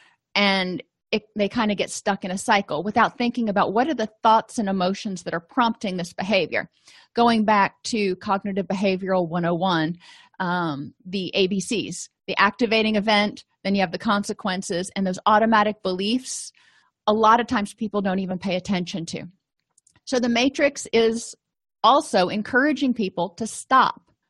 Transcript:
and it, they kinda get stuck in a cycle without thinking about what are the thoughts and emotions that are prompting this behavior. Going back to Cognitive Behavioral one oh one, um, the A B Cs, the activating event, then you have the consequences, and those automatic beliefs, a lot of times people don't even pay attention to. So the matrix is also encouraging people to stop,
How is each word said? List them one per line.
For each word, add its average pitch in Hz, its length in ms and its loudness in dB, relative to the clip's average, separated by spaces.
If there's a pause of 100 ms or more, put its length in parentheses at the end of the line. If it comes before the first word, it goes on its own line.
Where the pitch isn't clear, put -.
(340)
and 190 480 2 (300)
it, 220 100 0 (140)
they 202 120 0
kinda 214 280 0
get - 140 -4
stuck - 340 -4
in 180 80 -6
a 196 60 -6
cycle 196 440 0
without 208 340 0
thinking 240 320 -2
about 190 240 0
what 240 140 2
are 320 80 -2
the 220 160 -4 (140)
thoughts 220 340 2
and 208 100 -2
emotions 190 540 -4
that 165 120 -6
are 170 60 -4
prompting 220 560 -2
this 175 160 -8
behavior. 185 560 0 (460)
Going 233 300 4
back 202 400 2
to 202 320 -2
Cognitive 196 500 -4
Behavioral 190 640 0
one 170 160 -2
oh 170 100 0
one, 170 440 0 (420)
um, 175 520 -4 (120)
the 185 300 -6
A 196 120 4
B 190 140 -2
Cs, 175 480 -6 (180)
the 190 100 -6
activating 220 600 2
event, 208 480 0 (180)
then 196 140 0
you 196 40 2
have 180 120 0
the 180 60 -8
consequences, 196 1000 -4
and 196 100 -2
those 185 180 -4
automatic 214 600 4
beliefs, 202 680 -4 (560)
a 214 60 4
lot 220 260 6
of 240 80 -2
times 208 280 -4
people 208 280 -4
don't 190 160 0
even 185 200 -4
pay 185 180 -2
attention 180 500 -4
to. - 200 -10 (800)
So 254 140 -2
the 240 100 0
matrix 269 640 0
is 226 440 2 (480)
also 208 440 4
encouraging 254 640 0
people 185 420 -4
to - 100 -6
stop, - 640 0 (200)